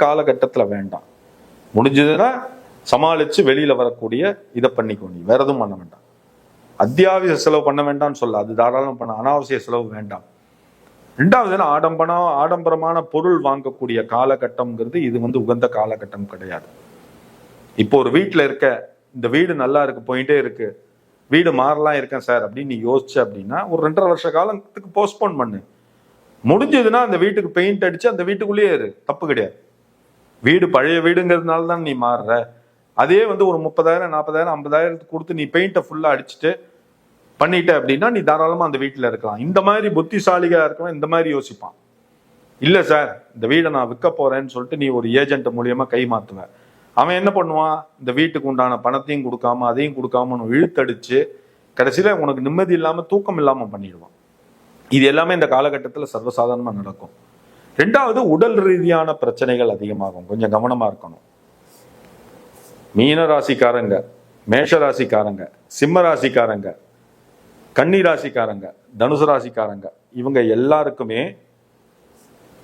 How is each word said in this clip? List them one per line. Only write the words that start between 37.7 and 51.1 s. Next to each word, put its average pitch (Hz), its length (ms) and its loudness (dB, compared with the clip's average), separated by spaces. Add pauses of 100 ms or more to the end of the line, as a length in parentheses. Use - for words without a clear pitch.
அப்படின்னா, 139 380 0
நீ 196 140 -2
தாராளமா 165 360 2
அந்த 143 120 -4
வீட்டுல 135 340 -4
இருக்கலாம். 110 340 -6
இந்த 185 160 2
மாதிரி 208 340 2
புத்திசாலிகளா 170 720 2
இருக்கவன் 165 300 -8
இந்த 147 160 -6
மாதிரி 165 240 2
யோசிப்பான். 107 380 -12 (840)
"இல்ல 170 300 4
சார், 147 200 2 (220)
இந்த 113 200 -6
வீடை 165 240 2
நான் 123 140 -2
விற்க 123 180 -2 (100)
போறேன்னு" 135 360 -2
சொல்லிட்டு 123 280 -8
நீ 139 60 0 (100)
ஒரு 117 100 -2 (120)
ஏஜென்ட் 139 360 -2
மூலியமா 123 300 -2
கை 127 160 -2 (100)
மாத்துவ. 98 340 -8 (540)
அவன் 175 200 0
என்ன 202 140 2
பண்ணுவான்? 156 420 0 (220)
இந்த 127 200 -6
வீட்டுக்கு 156 320 -2
உண்டான 127 280 0
பணத்தையும் 135 460 -4
கொடுக்காம, 123 460 -2
அதையும் 139 260 -2
கொடுக்காம 127 380 -2
உன்னை 117 100 -6 (100)
இழுத்தடிச்சு, 127 640 0 (600)